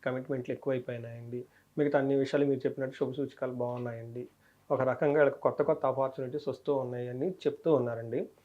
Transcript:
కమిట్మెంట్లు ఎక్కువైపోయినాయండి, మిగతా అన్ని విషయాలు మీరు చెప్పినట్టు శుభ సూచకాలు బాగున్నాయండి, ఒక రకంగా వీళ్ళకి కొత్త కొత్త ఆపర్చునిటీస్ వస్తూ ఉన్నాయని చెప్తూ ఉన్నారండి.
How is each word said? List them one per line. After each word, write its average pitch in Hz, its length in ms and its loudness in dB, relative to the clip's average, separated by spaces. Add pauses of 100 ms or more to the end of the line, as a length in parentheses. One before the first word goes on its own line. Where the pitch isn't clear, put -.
కమిట్మెంట్లు 131 500 -4
ఎక్కువైపోయినాయండి, 120 920 -6 (320)
మిగతా 143 220 4
అన్ని 135 160 4
విషయాలు 139 300 4
మీరు 135 200 2
చెప్పినట్టు 131 320 -2
శుభ 127 140 -2
సూచకాలు 131 420 -6
బాగున్నాయండి, 120 760 -6 (440)
ఒక 131 100 2
రకంగా 143 380 4
వీళ్ళకి 139 200 6
కొత్త - 240 2
కొత్త 147 220 2
ఆపర్చునిటీస్ 131 640 -2
వస్తూ 135 280 -2
ఉన్నాయని 123 560 -4
చెప్తూ 160 420 0
ఉన్నారండి. 120 520 0 (200)